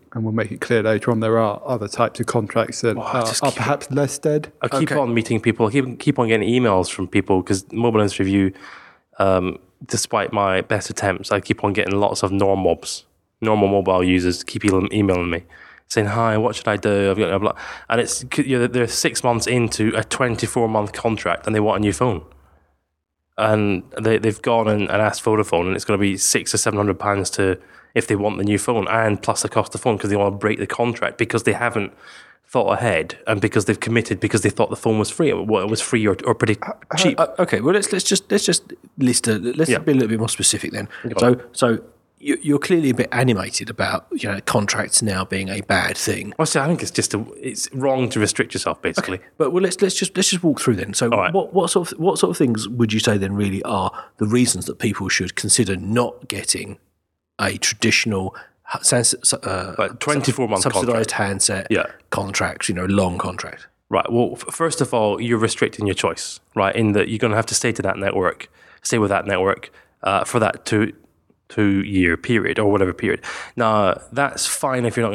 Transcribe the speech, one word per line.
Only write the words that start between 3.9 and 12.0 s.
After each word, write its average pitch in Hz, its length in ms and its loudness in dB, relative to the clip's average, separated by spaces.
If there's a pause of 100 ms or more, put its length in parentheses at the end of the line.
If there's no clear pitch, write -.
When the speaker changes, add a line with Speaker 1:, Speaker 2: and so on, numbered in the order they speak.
Speaker 1:
less 139 280 0
dead. 151 320 0 (120)
Speaker 2:
I 127 60 0
keep 135 220 0
Speaker 3:
Okay. 143 80 0
Speaker 2:
on 123 140 0
meeting 113 260 0
people. 113 280 2
I 104 40 2
keep, 127 280 -2
keep 139 200 0
on 117 100 2
getting 107 200 2
emails 113 420 4
from 92 160 -6
people, 95 360 2
'cause 98 280 -2
mobile 113 300 2
interest 104 180 2
review, 98 360 2 (640)
um, 92 400 2 (260)
despite - 480 -2
my 98 300 2
best - 260 -2
attempts, 95 420 -2
I 101 100 2
keep - 240 -2
on 101 100 2
getting 98 260 0